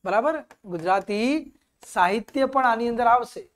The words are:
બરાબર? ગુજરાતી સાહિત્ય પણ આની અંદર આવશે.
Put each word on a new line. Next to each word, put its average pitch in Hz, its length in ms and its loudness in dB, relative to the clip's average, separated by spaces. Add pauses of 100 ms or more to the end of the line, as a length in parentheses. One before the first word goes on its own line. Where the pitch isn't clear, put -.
બરાબર? 247 380 0 (200)
ગુજરાતી 202 880 -2 (400)
સાહિત્ય 220 540 0
પણ 262 200 0
આની 233 220 0
અંદર 233 180 0
આવશે. 240 500 2